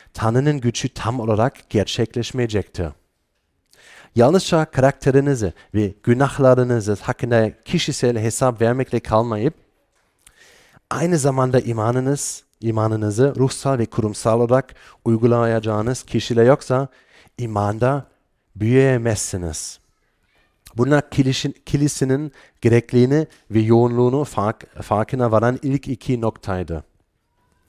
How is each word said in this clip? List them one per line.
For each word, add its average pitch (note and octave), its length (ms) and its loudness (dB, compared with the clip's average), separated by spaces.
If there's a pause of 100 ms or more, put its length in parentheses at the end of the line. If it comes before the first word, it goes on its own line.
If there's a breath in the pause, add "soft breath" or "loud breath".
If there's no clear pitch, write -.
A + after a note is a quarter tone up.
(140 soft breath)
Tanrı'nın C3+ 460 0
gücü A#2+ 280 -4
tam B2 320 -6
olarak A2+ 500 -2
gerçekleşmeyecektir. A2 1160 -4 (1300 soft breath)
Yalnızca D#3 500 2
karakterinizi C3+ 880 0 (220 soft breath)
ve G2+ 280 -2
günahlarınızı B2 1000 2
hakkında A#2 600 -2
kişisel C3 560 -2
hesap A2+ 420 -2
vermekle A#2+ 400 0
kalmayıp A2+ 540 -2 (1400 soft breath)
aynı D#3+ 280 0
zamanda C3 420 2
imanınız, A#2+ 840 -2 (160)
imanınızı A2 760 0
ruhsal C3+ 420 -2
ve A2+ 80 -2
kurumsal A2 540 -2
olarak B2 340 0 (300 soft breath)
uygulayacağınız A2+ 1000 0
kişiler A#2 420 0
yoksa C3 440 2 (500 soft breath)
imanda A2+ 680 -2 (500)
büyüyemezsiniz. A#2 1200 0 (960)
Bunlar C3+ 340 0
kilişin-, C3+ 440 -2 (120)
kilisenin C#3+ 640 -2 (280 soft breath)
gerekliliğini B2 640 2 (240 soft breath)
ve G#2+ 100 2
yoğunluğunu A#2+ 640 2
fark-, - 580 -6
farkına A2 500 -2
varan A#2 300 2
ilk C#3 260 -4
iki B2+ 320 -4
noktaydı. F#2 640 -6 (840)